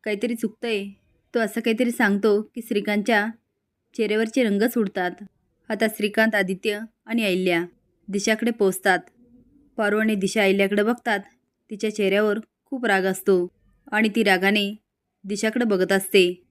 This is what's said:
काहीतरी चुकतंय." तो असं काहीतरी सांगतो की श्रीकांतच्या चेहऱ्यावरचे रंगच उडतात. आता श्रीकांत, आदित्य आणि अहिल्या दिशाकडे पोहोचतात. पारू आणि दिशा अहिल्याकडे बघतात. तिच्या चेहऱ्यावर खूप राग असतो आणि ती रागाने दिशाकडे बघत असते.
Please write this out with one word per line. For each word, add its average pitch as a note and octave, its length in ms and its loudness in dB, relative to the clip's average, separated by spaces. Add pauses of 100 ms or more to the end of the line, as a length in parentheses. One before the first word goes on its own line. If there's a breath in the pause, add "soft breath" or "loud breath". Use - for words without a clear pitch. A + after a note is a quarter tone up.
काहीतरी A3 300 -4
चुकतंय." A3 540 -6 (460)
तो A#3+ 40 0
असं A3 220 -2
काहीतरी A#3 300 0
सांगतो G#3 520 2
की - 200 -12
श्रीकांतच्या G#3 640 0 (720)
चेहऱ्यावरचे A3 460 0
रंगच G#3+ 360 0
उडतात. F#3 320 -2 (580)
आता A3 200 0
श्रीकांत, G#3+ 460 0
आदित्य G3+ 460 -2 (260)
आणि A3+ 180 -2
अहिल्या F3+ 420 0 (420)
दिशाकडे A3 420 -2
पोहोचतात. F#3+ 480 0 (760)
पारू G#3 220 0
आणि A3 160 0
दिशा G3+ 280 0
अहिल्याकडे G3 400 2
बघतात. A3 380 -2 (500)
तिच्या G#3+ 240 -6
चेहऱ्यावर G#3 440 2 (260)
खूप B3 220 -6
राग F#3+ 160 2
असतो F#3+ 460 2 (440)
आणि G#3+ 160 2
ती A3 140 0
रागाने G3+ 520 2 (500)
दिशाकडे A3 400 -2
बघत F#3 280 2
असते. F#3 580 2